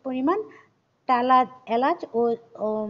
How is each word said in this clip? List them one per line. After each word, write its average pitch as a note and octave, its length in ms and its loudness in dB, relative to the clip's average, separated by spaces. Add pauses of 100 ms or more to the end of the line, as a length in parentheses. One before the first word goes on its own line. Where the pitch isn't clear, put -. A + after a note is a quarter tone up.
পরিমাণ C4+ 360 -2 (680)
টালা B3+ 300 4 (280)
এলাচ B3+ 320 0 (140)
ও, A#3 80 0 (380)
ও G#3+ 80 -4 (220)